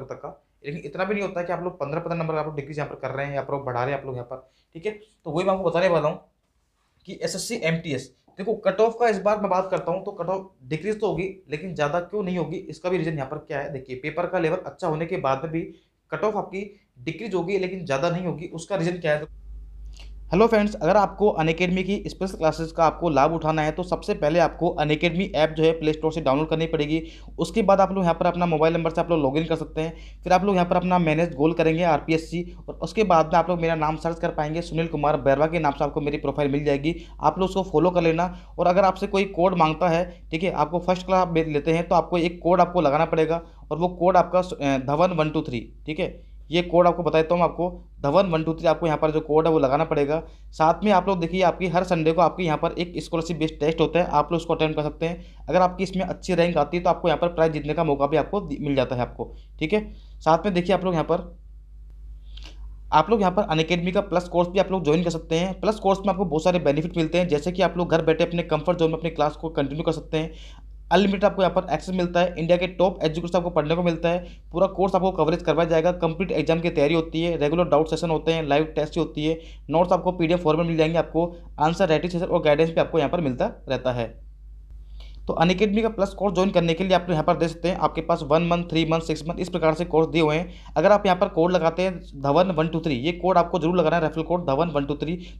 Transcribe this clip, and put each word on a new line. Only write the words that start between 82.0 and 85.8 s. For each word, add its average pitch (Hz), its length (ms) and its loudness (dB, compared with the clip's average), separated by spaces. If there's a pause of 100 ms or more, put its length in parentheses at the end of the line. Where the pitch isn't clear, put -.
सेशन 180 140 -2
और 175 160 2
गाइडेंस 151 280 4
भी 165 120 2
आपको 160 180 0
यहाँ 135 100 2
पर 139 120 0
मिलता 151 300 -2 (180)
रहता 127 220 -2
है। 117 180 -4 (1200)
तो - 60 -2
अनअकैडमी 190 480 2